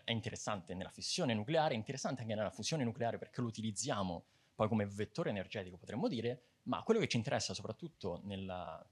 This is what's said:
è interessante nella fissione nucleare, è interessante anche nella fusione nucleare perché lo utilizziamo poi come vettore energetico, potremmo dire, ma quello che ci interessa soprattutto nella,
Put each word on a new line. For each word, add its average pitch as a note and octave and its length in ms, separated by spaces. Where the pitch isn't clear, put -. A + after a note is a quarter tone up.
è - 80
interessante G#2+ 640
nella F2+ 160
fissione B2 460
nucleare, D3 400
è - 20
interessante C3 440
anche A2+ 120
nella G#2 160
fusione C#3 340
nucleare A#2 360
perché - 220
lo A#2+ 60
utilizziamo G#2+ 760
poi G#2+ 120
come G#2+ 180
vettore G#2 440
energetico, F#2+ 480
potremmo C3+ 320
dire, A#2+ 320
ma G2+ 200
quello A3+ 160
che D3+ 80
ci - 80
interessa A#2 380
soprattutto G2+ 720
nella, F2+ 680